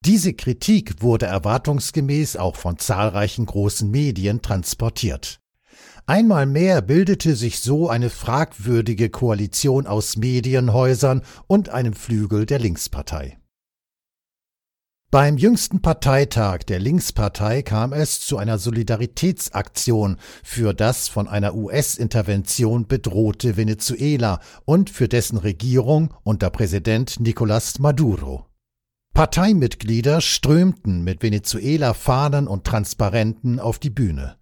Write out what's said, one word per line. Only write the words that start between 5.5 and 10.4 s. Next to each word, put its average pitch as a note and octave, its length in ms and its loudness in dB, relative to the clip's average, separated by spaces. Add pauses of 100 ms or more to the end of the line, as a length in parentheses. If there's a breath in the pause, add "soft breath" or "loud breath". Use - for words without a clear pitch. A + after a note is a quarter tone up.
Einmal F3+ 400 4
mehr D#3 360 2
bildete D#3+ 540 2
sich A2+ 240 -4
so D3+ 280 0
eine A#2 220 0
fragwürdige A#2 1000 0
Koalition B2 760 0
aus G#2 300 -4
Medienhäusern B2+ 1040 2 (240 loud breath)